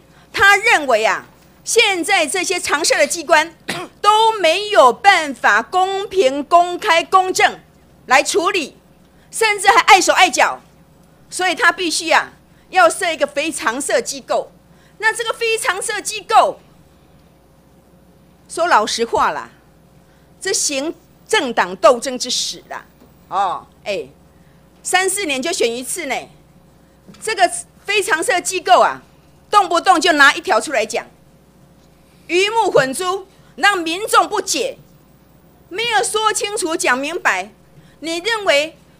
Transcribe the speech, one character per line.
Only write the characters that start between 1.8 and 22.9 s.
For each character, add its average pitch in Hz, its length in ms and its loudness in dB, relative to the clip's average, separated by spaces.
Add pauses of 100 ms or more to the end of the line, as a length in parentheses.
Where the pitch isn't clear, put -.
在 359 220 0
这 359 180 -4
些 359 160 -4
常 302 260 -2
设 392 120 0
的 302 80 4
机 302 180 -8
关 320 300 2 (140)
<clears throat> - 340 -10
都 440 380 4
没 381 300 0
有 320 220 6
办 330 420 2
法 220 280 2
公 381 460 -2
平、 285 360 0
公 349 360 2
开、 330 240 2
公 370 300 2
正 269 260 0 (460)
来 269 180 4
处 339 260 -2
理， 370 280 -4 (520)
甚 415 300 -2
至 392 80 0
还 392 140 6
碍 392 200 6
手 302 120 0
碍 339 160 4
脚， 196 320 0 (680)
所 370 180 -4
以 339 60 0
他 349 180 2
必 349 200 -4
须 320 200 -6
啊， 214 220 0 (360)
要 349 200 4
设 349 220 -4
一 311 60 -6
个 285 100 -2
非 294 240 -4
常 247 280 -6
设 285 220 -2
机 269 200 -10
构。 - 300 -6 (480)
那 440 140 -2
这 466 100 -8
个 466 100 -4
非 453 240 -2
常 381 240 -4
设 427 180 -6
机 427 220 -10
构， 330 380 0 (1900)
说 349 200 -4
老 240 180 4
实 - 180 -4
话 233 280 0
啦， 120 180 -10 (920)
这 381 140 -6
行 294 400 -4 (340)
政 294 260 -2
党 185 220 -2
斗 254 240 4
争 254 180 -8
之 247 120 -8
始 - 400 -8
啦， 127 160 -14 (420)